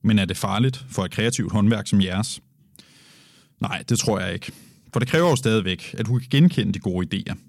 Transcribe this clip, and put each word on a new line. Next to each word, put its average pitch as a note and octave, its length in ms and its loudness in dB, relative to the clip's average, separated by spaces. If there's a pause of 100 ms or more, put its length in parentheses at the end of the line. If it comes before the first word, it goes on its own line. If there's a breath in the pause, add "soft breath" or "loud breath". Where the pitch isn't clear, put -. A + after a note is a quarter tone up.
Men G#2+ 160 4
er G2 60 4
det F#2 120 -4
farligt A2+ 520 -2
for - 160 -4
et F2 60 -6
kreativt A2+ 420 -2
håndværk G#2 340 2
som G2+ 140 2
jeres? F#2+ 400 -2 (1200 soft breath)
Nej, - 280 -4
det A#2 100 2
tror G2+ 220 0
jeg F#2 140 -4
ikke. - 180 -10 (400 loud breath)
For - 80 -2
det C3 80 0
kræver E3+ 200 4
jo D3 80 4
stadigvæk, A2 640 -2
at G2+ 80 -4
du A#2+ 120 0
kan - 120 -6
genkende C#3 420 4
de - 60 -4
gode F2+ 280 -4 (240)
idéer. F#2+ 40 -6 (140)